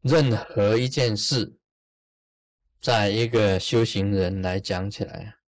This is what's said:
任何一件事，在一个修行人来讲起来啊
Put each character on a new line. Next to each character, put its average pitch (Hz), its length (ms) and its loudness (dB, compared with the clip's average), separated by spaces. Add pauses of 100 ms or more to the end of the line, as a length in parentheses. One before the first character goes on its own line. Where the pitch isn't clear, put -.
任 135 340 2
何 107 440 0
一 127 100 0
件 123 260 0
事， 107 400 -4 (1300)
在 107 300 2
一 113 180 0
个 104 320 2
修 117 240 2
行 101 260 -2
人 95 300 0
来 92 180 -2
讲 95 320 -4
起 - 140 -6
来 - 80 -14 (120)
啊 107 120 -16 (120)